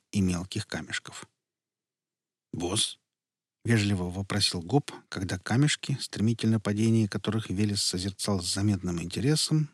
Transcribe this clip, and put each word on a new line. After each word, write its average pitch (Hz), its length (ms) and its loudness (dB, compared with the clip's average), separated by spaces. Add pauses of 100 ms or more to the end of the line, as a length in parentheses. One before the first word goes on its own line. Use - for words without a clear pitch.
(120)
и 101 100 2
мелких 92 460 -2
камешков. - 600 -8 (1300)
«Босс?» — - 460 -2 (640)
вежливо 101 440 2
вопросил 95 520 0
Гоп, 123 300 0 (180)
когда 92 280 -4
камешки, 135 640 0
стремительное 113 600 0
падение 107 500 2
которых 110 400 -4
Велес 101 320 0
созерцал 95 600 -2
с 90 120 -4
заметным 92 480 0
интересом, 147 720 0